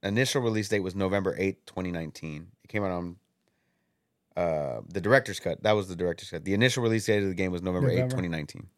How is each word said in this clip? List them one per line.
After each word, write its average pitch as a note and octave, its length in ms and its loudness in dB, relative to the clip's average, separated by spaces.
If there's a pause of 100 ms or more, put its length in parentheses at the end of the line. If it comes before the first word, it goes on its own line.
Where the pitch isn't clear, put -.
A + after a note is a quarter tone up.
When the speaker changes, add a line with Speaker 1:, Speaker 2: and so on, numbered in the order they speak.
Speaker 1:
Initial B2 400 2
release A2 260 0
date G#2 120 2
was F#2 140 -4
November F#2+ 440 0
eighth, G2 260 -2
twenty F#2 260 -6
nineteen. D#2+ 580 -8 (160)
It - 40 -20
came G#2 160 -2
out F#2+ 60 -2
on, F2 260 -6 (1200)
uh, D2+ 520 -2
the F#2+ 120 -4
director's G#2+ 400 4
cut. D#2+ 220 -4
That G#2+ 100 4
was G2+ 160 2
the F#2 80 -8
director's F2 340 -2
cut. E2 140 -8
The F#2+ 80 0
initial B2 300 4
release A2+ 240 2
date G#2 160 4
of G2 80 0
the F#2 40 -4
game F#2 160 0
was F2 120 -4
November F2+ 260 2
eighth, E2+ 80 2
Speaker 2:
November. B2+ 180 0
Speaker 1:
twenty F#2 140 -2
nineteen. D#2+ 380 -8 (120)